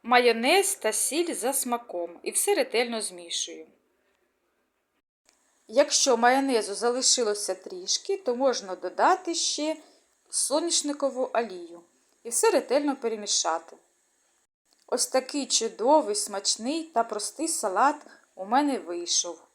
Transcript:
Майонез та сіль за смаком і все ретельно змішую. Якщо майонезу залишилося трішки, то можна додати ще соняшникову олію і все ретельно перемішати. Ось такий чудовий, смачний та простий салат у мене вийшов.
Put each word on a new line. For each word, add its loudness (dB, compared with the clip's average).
Майонез 4
та -2
сіль -2
за -2
смаком -6
і -4
все 2
ретельно 0
змішую. -8
Якщо 4
майонезу 4
залишилося 0
трішки, -6
то -2
можна 0
додати 0
ще -2
соняшникову -2
олію -4
і -12
все 2
ретельно 2
перемішати. -2
Ось -2
такий -2
чудовий, 2
смачний -4
та -2
простий -6
салат 2
у -10
мене 2
вийшов. -4